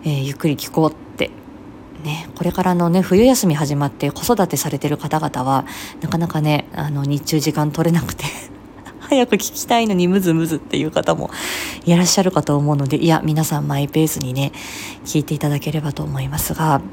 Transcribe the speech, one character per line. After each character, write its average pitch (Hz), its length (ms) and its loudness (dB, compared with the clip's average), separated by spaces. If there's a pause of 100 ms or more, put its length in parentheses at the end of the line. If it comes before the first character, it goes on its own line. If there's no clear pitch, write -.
え 160 40 0
ー、 139 140 0
ゆ 139 100 -4
っ - 40 -8
く 165 120 0
り 139 80 2
聞 - 140 -10
こ 160 160 4
う 147 40 4
っ - 40 -14
て。 - 360 -6 (720)
ね、 151 320 -6
こ 175 80 -6
れ 175 80 0
か 185 100 -2
ら 180 120 2
の 170 140 4
ね、 180 140 4
冬 190 220 6
休 247 240 6
み 147 80 4
始 147 180 0
ま 143 120 2
っ 139 40 -2
て 143 220 -2
子 - 100 -10
育 165 240 4
て 139 100 -2
さ 151 140 -2
れ 139 80 -4
て 147 100 -2
る 143 80 0
方 151 220 -2
々 147 240 -4
は、 131 240 0 (340)
な 156 80 -6
か 160 100 0
な 170 100 0
か 156 120 -2
ね、 151 320 0
あ 147 160 -4
の、 143 160 -2
日 143 200 -2
中 156 160 0
時 151 120 0
間 151 200 0
取 165 180 2
れ - 20 4
な 170 100 4
く - 120 -6
て、 - 100 -10 (420)
<laughs> - 340 -20
早 254 260 2
く 220 100 2
聞 - 160 -4
き - 120 -10
た 233 160 2
い 220 80 2
の 196 60 2
に 175 120 4
ム 190 140 4
ズ 180 120 2
ム 160 140 2
ズ 160 100 -2
っ - 20 -4
て - 180 -6
い 156 80 0
う 156 60 -2
方 - 240 0
も - 160 -6 (540)
い 170 120 6
ら 180 60 6
っ 175 40 4
し - 120 2
ゃ 196 40 4
る 180 80 4
か 151 120 2
と 147 140 2
思 147 160 2
う 143 40 2
の 143 100 0
で、 143 100 0
い 165 120 4
や、 160 160 4
皆 156 180 2
さ 151 160 0
ん 147 80 -2
マ 143 140 0
イ 143 80 -2
ペ 156 160 2
ー 151 40 2
ス 147 120 -4
に 127 140 -2
ね、 139 180 0 (520)
聞 - 160 0
い 143 40 -4
て 156 100 -4
い 143 40 -4
た 147 100 0
だ 143 100 0
け 147 140 -4
れ 156 80 -2
ば 151 120 -4
と 151 120 -6
思 139 160 -4
い 135 80 -4
ま 143 100 -6
す - 160 -4
が 156 260 2 (120)